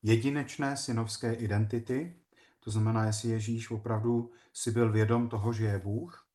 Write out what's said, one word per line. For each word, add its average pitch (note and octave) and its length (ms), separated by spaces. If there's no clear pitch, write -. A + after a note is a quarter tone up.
jedinečné C#3 760
synovské A2+ 560
identity, A2+ 880
to A2 120
znamená, A2 340
jestli G#2+ 240
Ježíš A2+ 420
opravdu A2+ 600
si - 180
byl A2+ 200
vědom A2+ 380
toho, A2 240
že A2 120
je G2+ 140
Bůh A2 560